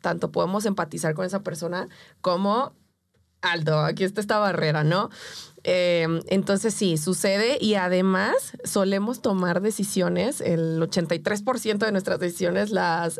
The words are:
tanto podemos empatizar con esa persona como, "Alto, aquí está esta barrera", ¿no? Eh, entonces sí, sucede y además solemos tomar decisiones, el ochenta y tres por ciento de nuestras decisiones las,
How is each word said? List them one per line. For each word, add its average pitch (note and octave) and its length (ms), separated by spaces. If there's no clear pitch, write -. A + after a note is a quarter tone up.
tanto E3+ 300
podemos F3+ 340
empatizar E3 480
con F3 120
esa G3 180
persona F3 440
como, G3+ 520
"Alto, E3 380
aquí E3+ 240
está F#3+ 160
esta G#3+ 200
barrera", D#3+ 440
¿no? F3 280
Eh, F3 440
entonces G3 460
sí, F3 240
sucede G3 640
y G#3+ 140
además F#3+ 600
solemos G3+ 580
tomar F#3 400
decisiones, G3 800
el E3 400
ochenta E3 340
y E3 40
tres G#3 240
por B3+ 160
ciento G#3+ 260
de G#3+ 60
nuestras F#3+ 280
decisiones F3+ 520
las, E3+ 480